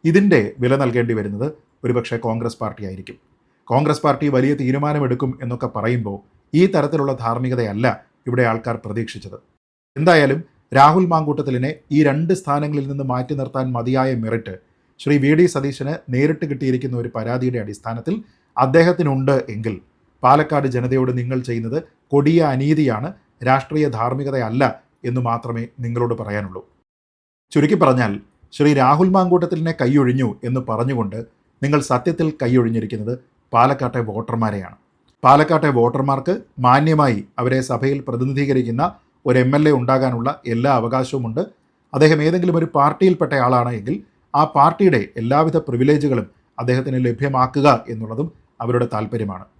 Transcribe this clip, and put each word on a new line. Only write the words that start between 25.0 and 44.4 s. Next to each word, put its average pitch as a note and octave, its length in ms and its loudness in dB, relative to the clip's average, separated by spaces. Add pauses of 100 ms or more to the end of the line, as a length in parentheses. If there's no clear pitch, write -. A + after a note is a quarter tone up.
എന്ന് B2 200 -4
മാത്രമേ A#2 340 -6 (200)
നിങ്ങളോട് A#2+ 380 -2
പറയാനുള്ളൂ. G2+ 400 -6 (880)
ചുരുക്കി D#3 320 2
പറഞ്ഞാൽ B2 280 2 (420)
ശ്രീ D3 180 2 (100)
രാഹുൽ D3 340 4
മാങ്കൂട്ടത്തിലിനെ E3+ 680 0
കൈയൊഴിഞ്ഞു B2+ 480 2 (200)
എന്ന് B2+ 200 -4
പറഞ്ഞുകൊണ്ട് A2+ 500 -4 (420)
നിങ്ങൾ C#3+ 180 0 (100)
സത്യത്തിൽ D#3+ 380 0 (140)
കൈയൊഴിഞ്ഞിരിക്കുന്നത് A#2 720 -2 (400)
പാലക്കാട്ടെ B2 560 2
വോട്ടർമാരെയാണ്. G#2 680 -6 (460)
പാലക്കാട്ടെ D3+ 540 6
വോട്ടർമാർക്ക് C3+ 560 0 (320)
മാന്യമായി C#3+ 540 4 (220)
അവരെ B2+ 180 0 (100)
സഭയിൽ C3+ 380 -2
പ്രതിനിധീകരിക്കുന്ന C3 760 -2 (460)
ഒരു B2+ 140 4
എം C3 140 2
എൽ D3+ 120 4
എ - 100 6
ഉണ്ടാകാനുള്ള B2+ 500 0 (240)
എല്ലാ B2 260 0
അവകാശവുമുണ്ട്. B2 640 -4 (540)
അദ്ദേഹം D3+ 320 4
ഏതെങ്കിലും F3 320 0
ഒരു D#3+ 80 -2 (100)
പാർട്ടിയിൽപ്പെട്ട D3 560 2 (120)
ആളാണ് B2 340 2
എങ്കിൽ A#2+ 160 -6 (380)
ആ D3 100 4 (120)